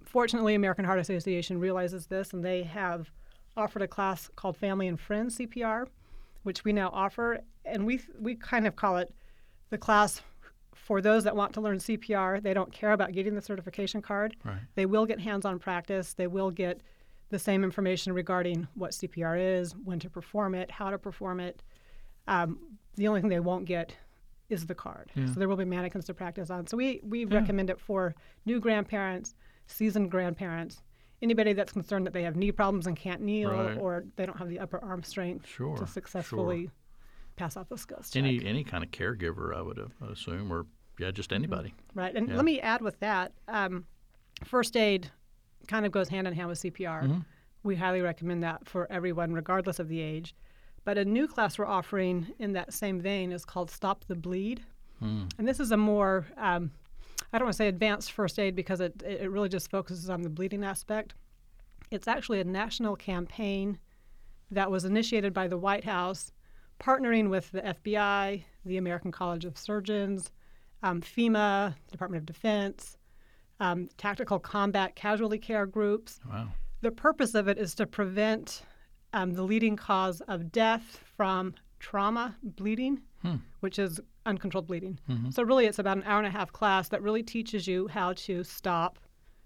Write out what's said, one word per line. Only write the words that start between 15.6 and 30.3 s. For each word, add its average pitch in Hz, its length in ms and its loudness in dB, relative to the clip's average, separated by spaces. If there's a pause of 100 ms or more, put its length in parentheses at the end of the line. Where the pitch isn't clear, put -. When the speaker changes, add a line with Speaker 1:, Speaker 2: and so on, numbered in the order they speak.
Speaker 1:
They 180 140 -2
will 190 240 0
get 180 300 -4 (480)
the 202 100 -2
same 196 240 2
information 185 500 0
regarding 175 600 0
what 180 180 -6
C - 140 -6
P 165 160 -4
R 165 140 2
is, 180 460 2
when 185 160 -4
to 180 100 -8
perform 190 440 -2
it, 180 160 -4
how 196 220 -6
to 196 80 -2
perform 185 400 -6
it. 180 240 -8 (640)
Um, 170 320 2 (360)
the 202 120 2
only 208 140 4
thing 208 80 4
they 175 100 4
won't 180 260 0
get 170 300 -2 (540)
is 165 180 -4
the 175 80 -4
card. - 400 -12
Speaker 2:
Yeah. 135 120 0
Speaker 1:
So 127 120 -2
there 190 80 2
will 196 80 2
be 185 100 0
mannequins 180 400 -2
to 190 80 -8
practice 175 380 -8
on. 180 160 -6
So 226 100 -4
we, 254 260 0
we 233 220 -4
Speaker 2:
Yeah. 208 140 4
Speaker 1:
recommend 196 300 2
it - 100 -4
for 185 340 0 (320)
new 233 140 0
grandparents, 202 760 0 (340)
seasoned 208 440 2
grandparents, 170 720 -2 (380)